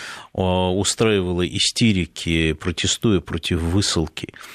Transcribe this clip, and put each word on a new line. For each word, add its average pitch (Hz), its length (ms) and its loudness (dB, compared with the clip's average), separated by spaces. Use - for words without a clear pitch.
э, - 60 -2
устраивала 92 1080 2
истерики, 85 1080 0
протестуя 90 680 0
против 85 400 -4
высылки 85 720 -2